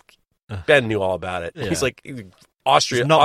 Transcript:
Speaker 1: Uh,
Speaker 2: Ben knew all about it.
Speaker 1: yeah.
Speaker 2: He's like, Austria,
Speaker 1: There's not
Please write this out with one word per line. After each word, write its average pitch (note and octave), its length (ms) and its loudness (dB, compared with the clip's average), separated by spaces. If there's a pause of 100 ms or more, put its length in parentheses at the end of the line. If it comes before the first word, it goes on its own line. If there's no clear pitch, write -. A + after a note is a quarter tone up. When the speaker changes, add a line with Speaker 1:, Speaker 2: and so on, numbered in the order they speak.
(500)
Speaker 1:
Uh, G2 160 -12
Speaker 2:
Ben C3+ 220 4
knew G#2+ 140 -2
all F#2 140 0
about F2+ 280 -8
it. E2+ 120 -10
Speaker 1:
yeah. - 140 -10
Speaker 2:
He's E2+ 120 -4
like, B2+ 200 -4 (640)
Austria, C3+ 340 2
Speaker 1:
There's A#2+ 80 0
not D#3 180 4